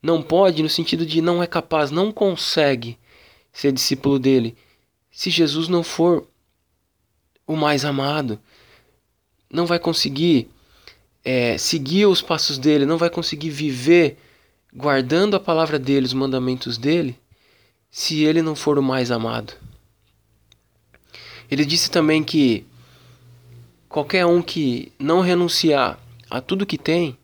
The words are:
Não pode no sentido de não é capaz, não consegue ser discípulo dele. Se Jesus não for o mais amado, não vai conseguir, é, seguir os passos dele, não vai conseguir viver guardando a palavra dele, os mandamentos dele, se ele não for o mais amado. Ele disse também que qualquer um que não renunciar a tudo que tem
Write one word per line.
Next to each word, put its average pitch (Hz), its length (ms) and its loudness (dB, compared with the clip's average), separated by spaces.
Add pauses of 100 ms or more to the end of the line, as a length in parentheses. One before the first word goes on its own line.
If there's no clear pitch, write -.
Não 160 200 0
pode 165 400 2
no 156 80 0
sentido 165 360 -2
de 160 160 0
não 175 200 2
é 170 60 -2
capaz, 156 440 -2
não 185 200 0
consegue 143 880 -2 (540)
ser - 200 0
discípulo 135 480 0
dele. 127 360 2 (560)
Se - 180 -6
Jesus 160 380 0
não 175 160 0
for 170 440 2 (1200)
o 156 100 -4
mais 147 280 2
amado, 139 560 -2 (1120)
não 165 140 0
vai 170 140 0
conseguir, 151 680 0 (760)
é, 123 340 0
seguir 170 480 0
os 185 160 4
passos 151 360 -4
dele, 143 280 2
não 160 120 0
vai 170 120 0
conseguir 165 400 -6
viver 147 680 2 (560)
guardando 147 640 0
a 185 40 0
palavra 160 380 0
dele, 135 280 0
os 120 80 -4
mandamentos 127 640 -4
dele, 143 420 -2 (680)
se - 340 -2
ele 160 180 4
não 160 140 -2
for 147 240 0
o 139 40 2
mais 131 280 0
amado. 113 420 -4 (2000)
Ele 143 140 0
disse 156 260 -2
também 156 320 2
que 139 420 2 (1200)
qualquer 156 360 -2
um 175 160 4
que 139 560 -4
não 156 220 0
renunciar 175 800 0 (300)
a 117 100 -6
tudo 190 260 -4
que 180 120 -8
tem 160 460 -2